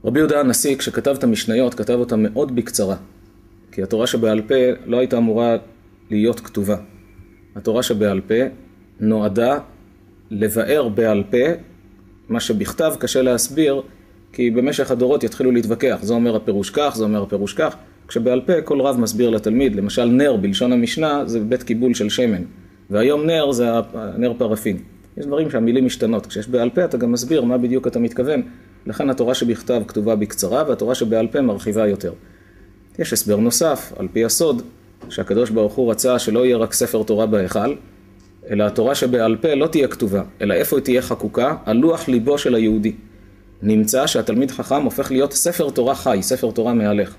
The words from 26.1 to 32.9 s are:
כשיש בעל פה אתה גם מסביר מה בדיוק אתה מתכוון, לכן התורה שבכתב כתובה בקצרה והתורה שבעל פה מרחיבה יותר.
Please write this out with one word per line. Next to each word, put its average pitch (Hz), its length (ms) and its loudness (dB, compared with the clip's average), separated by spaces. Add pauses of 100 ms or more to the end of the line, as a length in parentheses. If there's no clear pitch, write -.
כשיש 107 220 -10
בעל 123 220 0
פה 180 160 0
אתה 160 120 -4
גם 120 140 0
מסביר 123 320 0
מה 123 140 2
בדיוק 123 300 0
אתה 120 120 -2
מתכוון, 123 420 -2 (460)
לכן 139 220 -4
התורה 123 240 0
שבכתב 120 540 0
כתובה 110 280 0
בקצרה 104 520 -2
והתורה 123 280 0
שבעל 110 320 0
פה 143 140 -2
מרחיבה 110 460 0
יותר. 95 260 -4 (840)